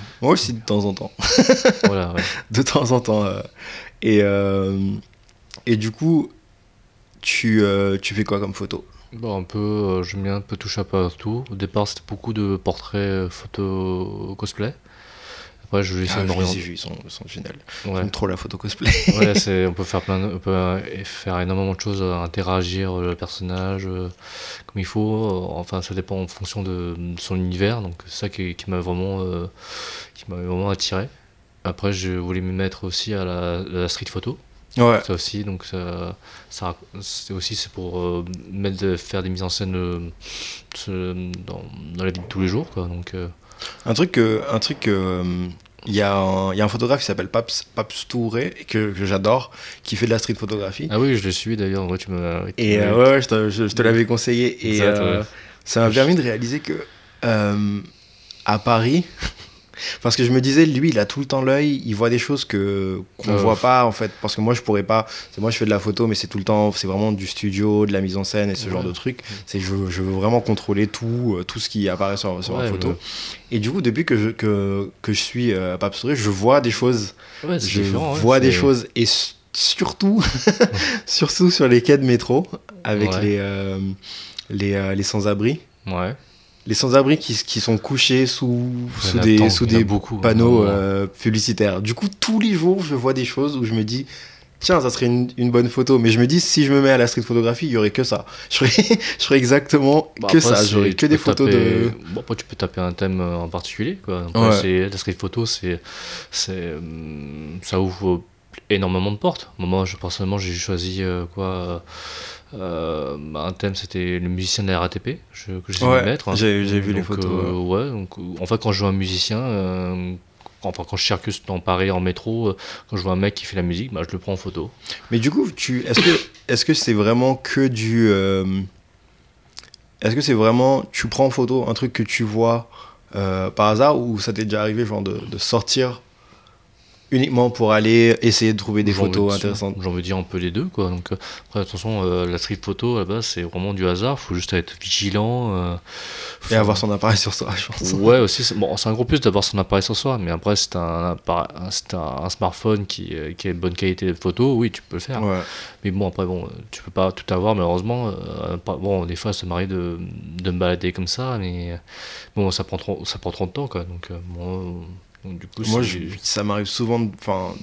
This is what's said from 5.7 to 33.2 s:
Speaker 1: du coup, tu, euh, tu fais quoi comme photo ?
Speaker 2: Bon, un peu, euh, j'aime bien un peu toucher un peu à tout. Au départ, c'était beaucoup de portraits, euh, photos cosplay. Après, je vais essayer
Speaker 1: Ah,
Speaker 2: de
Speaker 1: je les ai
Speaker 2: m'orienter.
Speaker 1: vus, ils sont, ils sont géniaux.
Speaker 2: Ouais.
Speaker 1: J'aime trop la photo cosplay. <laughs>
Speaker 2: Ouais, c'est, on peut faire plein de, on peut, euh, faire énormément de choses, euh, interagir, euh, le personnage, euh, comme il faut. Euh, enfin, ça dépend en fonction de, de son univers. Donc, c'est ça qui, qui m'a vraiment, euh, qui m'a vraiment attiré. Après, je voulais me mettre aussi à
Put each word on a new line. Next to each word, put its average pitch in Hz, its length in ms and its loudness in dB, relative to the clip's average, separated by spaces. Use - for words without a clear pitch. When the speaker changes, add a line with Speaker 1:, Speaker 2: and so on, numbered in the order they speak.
Speaker 1:
du 110 140 -2
coup, 156 380 2
tu, 107 420 2
euh, 98 380 2
tu - 120 -6
fais 104 100 0
quoi 98 160 0
comme 98 140 -4
photo ? - 320 -8
Speaker 2:
Bon, 110 260 -6
un 92 40 -6
peu, 107 140 -10
euh, 104 460 0
j'aime 95 200 -6
bien 98 120 -2
un 101 60 -4
peu - 160 -10
toucher - 240 -6
un - 20 -2
peu 98 220 -2
à 87 40 0
tout. 113 420 -6
Au 101 40 -10
départ, 98 320 -2
c'était - 200 -10
beaucoup 110 260 -8
de 101 240 0
portraits, - 440 -4
euh, 95 280 -2
photos 95 1080 -6
cosplay. 107 360 -6
Après, 101 180 0
je 92 120 -4
vais 92 100 -2
essayer 90 160 -2
Speaker 1:
Ah, - 20 0
Speaker 2:
de 92 40 -2
Speaker 1:
je 90 60 2
les 90 60 0
ai - 20 2
Speaker 2:
m'orienter. 92 200 0
Speaker 1:
vus, 87 120 -10
ils 85 40 -14
sont, 85 180 -10
ils - 60 -18
sont - 160 -16
géniaux. - 220 -14
Speaker 2:
Ouais. 98 120 -4
Speaker 1:
J'aime 95 120 -2
trop - 180 -4
la 92 100 -4
photo 101 200 -12
cosplay. - 320 -4
<laughs> 101 160 4
Speaker 2:
Ouais, 202 160 4
c'est, 92 320 2
on 87 60 -2
peut 92 100 -4
faire 90 180 -4
plein 95 180 -2
de, 98 140 -4
on 92 60 -8
peut, 95 120 -4
euh, 92 280 0
faire 90 360 -6
énormément 95 340 -2
de 90 80 -8
choses, 101 200 -4
euh, 90 220 -2
interagir, 92 760 -2
euh, 87 100 -2
le 87 60 -4
personnage, 92 720 -6
euh, 92 240 -6
comme - 120 -8
il 92 60 -4
faut. 110 400 -2
Euh, 90 340 -4
enfin, 90 220 -6
ça - 120 -8
dépend 95 280 -6
en 90 60 -6
fonction 98 360 -8
de, 87 340 -6
de 87 220 -8
son - 160 -6
univers. 92 460 0
Donc, 87 120 -8
c'est - 140 -14
ça 101 80 -4
qui, 90 260 -8
qui - 140 -12
m'a 90 100 -2
vraiment, 92 420 -4
euh, 90 240 -6
qui - 120 -20
m'a 90 100 -10
vraiment 90 320 -2
attiré. 98 380 -4
Après, 98 300 -2
je 92 180 -4
voulais 90 300 -4
me 92 120 -4
mettre 95 320 -4
aussi 98 280 -6
à 95 120 -4